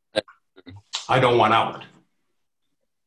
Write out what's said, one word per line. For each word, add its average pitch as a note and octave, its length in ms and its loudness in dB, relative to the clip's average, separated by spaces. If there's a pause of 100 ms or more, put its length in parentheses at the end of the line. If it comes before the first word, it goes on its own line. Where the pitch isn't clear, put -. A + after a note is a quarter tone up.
(1080)
"I B2+ 120 2
don't B2 180 2
want A2 160 4
out." - 300 -2 (1200)